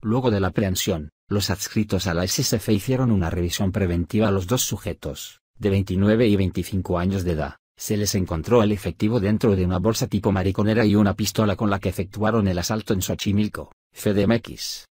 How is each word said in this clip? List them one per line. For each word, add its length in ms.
Luego 300
de 100
la 80
aprehensión, 640
los 220
adscritos 560
a 80
la 100
S 160
S 180
C 140
hicieron 400
una 160
revisión 420
preventiva 580
a 40
los 160
dos 140
sujetos, 800
de 140
veintinueve 560
y 80
veinticinco 640
años 240
de 80
edad. 280
Se 180
les 200
encontró 480
el 80
efectivo 480
dentro 340
de 100
una 140
bolsa 300
tipo 240
mariconera 520
y 120
una 180
pistola 400
con 160
la 80
que 120
efectuaron 580
el 100
asalto 340
en 100
Xochimilco, 680
C 220
D 80
M 120
X. 580